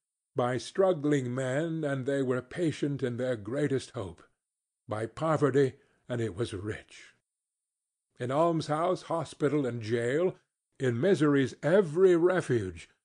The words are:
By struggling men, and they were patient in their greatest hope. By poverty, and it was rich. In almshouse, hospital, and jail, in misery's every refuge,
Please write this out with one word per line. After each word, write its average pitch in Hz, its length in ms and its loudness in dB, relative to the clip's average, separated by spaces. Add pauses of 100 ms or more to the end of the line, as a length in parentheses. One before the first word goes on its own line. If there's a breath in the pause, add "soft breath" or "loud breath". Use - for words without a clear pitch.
(340)
By 127 220 2
struggling 147 800 0
men, 151 500 -2
and 135 220 -4
they 139 160 0
were 127 180 0
patient 143 640 -4
in 120 160 -2
their 127 180 -2
greatest 127 540 -2
hope. 95 320 -10 (680)
By 110 180 -4
poverty, 143 680 2 (340 soft breath)
and 120 120 -4
it 107 140 -4
was 110 200 -6
rich. - 600 -12 (1040)
In 123 120 -4
almshouse, 160 720 0
hospital, 147 640 -2
and 120 160 -6
jail, 120 540 -2 (420 loud breath)
in 123 220 0
misery's 143 600 4
every 180 540 4
refuge, 135 720 0 (160)